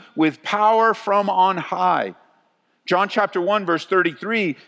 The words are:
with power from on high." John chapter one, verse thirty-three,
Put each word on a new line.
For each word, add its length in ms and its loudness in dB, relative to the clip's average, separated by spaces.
with 280 0
power 500 2
from 380 -2
on 260 2
high." 560 -2
John 240 0
chapter 320 -2
one, 240 -2
verse 220 -2
thirty-three, 680 -2